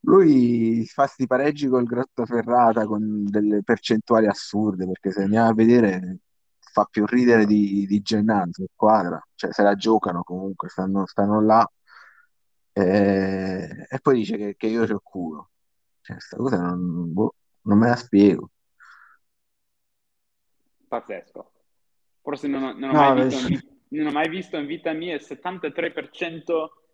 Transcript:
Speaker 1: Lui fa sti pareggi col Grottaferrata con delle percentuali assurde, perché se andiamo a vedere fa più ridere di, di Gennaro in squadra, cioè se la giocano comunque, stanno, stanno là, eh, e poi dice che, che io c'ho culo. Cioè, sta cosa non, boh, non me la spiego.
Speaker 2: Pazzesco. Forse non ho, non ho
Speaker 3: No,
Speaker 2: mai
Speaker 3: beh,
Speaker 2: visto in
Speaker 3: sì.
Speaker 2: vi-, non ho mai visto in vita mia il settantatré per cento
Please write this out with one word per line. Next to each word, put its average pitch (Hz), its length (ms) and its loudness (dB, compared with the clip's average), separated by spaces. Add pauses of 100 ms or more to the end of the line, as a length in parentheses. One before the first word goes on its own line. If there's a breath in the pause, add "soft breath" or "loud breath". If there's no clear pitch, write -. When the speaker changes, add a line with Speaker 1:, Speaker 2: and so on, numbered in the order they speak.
Speaker 1:
Lui 120 800 4
fa 139 200 -2
sti 131 200 -4
pareggi 143 400 0
col 127 180 2
Grottaferrata 117 1000 0
con 107 380 -4
delle 104 400 0
percentuali 110 640 0
assurde, 101 580 -4
perché 92 240 -6
se 98 120 -4
andiamo 110 260 2
a 113 60 2
vedere 104 640 2 (420)
fa - 280 -2
più 104 180 -2
ridere 120 400 4
di, 101 400 0
di 101 160 0
Gennaro 104 420 0 (100)
in 92 180 -10
squadra, 95 480 2 (140)
cioè 87 180 -8
se 104 100 -2
la 101 120 4
giocano 98 480 0
comunque, 92 460 -10
stanno, 95 380 -4
stanno 104 340 0
là, 110 280 4 (1040 soft breath)
eh, 95 1160 -2
e 131 100 -8
poi 135 180 2
dice 107 180 -4
che, 101 200 -8
che - 120 -8
io 113 180 -2
c'ho 107 160 -4
culo. 80 480 -12 (520)
Cioè, - 180 -16
sta - 160 -18
cosa 120 240 -2
non, 87 520 -4
boh, 101 220 -2 (280)
non 101 160 2
me 117 100 4
la 120 80 2
spiego. 101 540 4 (2500 soft breath)
Speaker 2:
Pazzesco. - 640 -12 (720)
Forse 147 240 -8
non 139 160 -4
ho, 131 120 -6
non 135 160 -8
ho - 20 0
Speaker 3:
No, 151 60 4
Speaker 2:
mai 139 160 6
Speaker 3:
beh, 127 100 2
Speaker 2:
visto 127 240 -2
in - 80 0
Speaker 3:
sì. - 120 -10 (200)
Speaker 2:
vi-, 147 100 -10
non 151 80 -2
ho 151 60 -4
mai 151 160 -2
visto 180 280 -8
in 147 100 -6
vita 160 260 -8
mia 165 220 -8
il 143 80 -10
settantatré 165 680 -8
per 143 180 -12
cento 165 720 -8 (120)